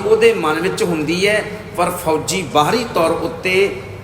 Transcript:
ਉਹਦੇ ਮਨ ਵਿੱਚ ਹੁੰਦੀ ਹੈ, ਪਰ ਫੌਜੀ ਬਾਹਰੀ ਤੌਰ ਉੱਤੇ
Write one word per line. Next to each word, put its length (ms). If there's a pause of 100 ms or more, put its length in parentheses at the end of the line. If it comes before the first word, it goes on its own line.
ਉਹਦੇ 300
ਮਨ 260
ਵਿੱਚ 220
ਹੁੰਦੀ 460
ਹੈ, 160 (320)
ਪਰ 140
ਫੌਜੀ 520
ਬਾਹਰੀ 520
ਤੌਰ 160
ਉੱਤੇ 720 (220)